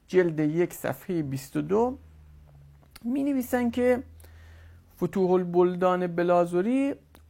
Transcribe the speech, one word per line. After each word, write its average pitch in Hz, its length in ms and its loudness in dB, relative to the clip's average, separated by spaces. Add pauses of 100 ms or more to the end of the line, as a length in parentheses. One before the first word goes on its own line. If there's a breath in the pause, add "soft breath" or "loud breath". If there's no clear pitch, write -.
جلد 175 320 2
یک 165 340 0
صفحه 156 480 -6
بیست 135 340 -8
و 147 60 -2
دو 220 360 -2 (1040)
می‌نویسند 247 680 -2
که 247 320 2 (920 soft breath)
فتوح 180 340 0
البلدان 180 760 2
بلازوری 175 880 0 (340)